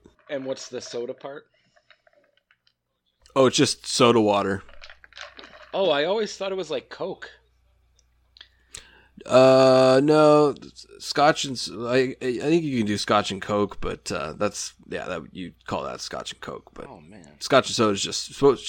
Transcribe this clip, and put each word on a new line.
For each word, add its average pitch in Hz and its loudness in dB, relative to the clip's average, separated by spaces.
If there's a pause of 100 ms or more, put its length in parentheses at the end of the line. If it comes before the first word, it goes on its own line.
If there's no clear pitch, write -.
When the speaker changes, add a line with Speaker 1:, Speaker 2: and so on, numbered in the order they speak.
(300)
Speaker 1:
And 135 -10
what's 131 -12
the 123 -12
soda 120 -10
part? 143 -18 (1900)
Speaker 2:
Oh, 131 6
it's 120 2
just - 0
soda 120 4
water. 101 0 (1120)
Speaker 1:
Oh, 185 2
I 143 2
always 208 -4
thought 190 -8
it 190 -8
was 165 -8
like 131 -8
Coke. - -12 (2000)
Speaker 2:
Uh, 131 6
no, 151 4
s-, - -20 (120)
scotch - 0
and 135 -8
s-, - -8
I, 123 -2
I, 127 -6
I 123 -4
think 160 0
you 135 -4
can 107 0
do 104 -2
scotch 104 0
and 95 -8
Coke, 104 -4
but, - -8
uh, 80 -8
that's, - -6 (140)
yeah, 85 -10
that 85 -10 (100)
you 87 -14 (140)
call 87 -6
that 64 -10
scotch - -12
and - -20
Coke, - -16
but - -18
Speaker 1:
Oh, 101 -20
man. 78 -20
Speaker 2:
scotch - 2
and - -6
soda 107 0
is 98 -4
just - -8
suppo-, 139 4
it's - -14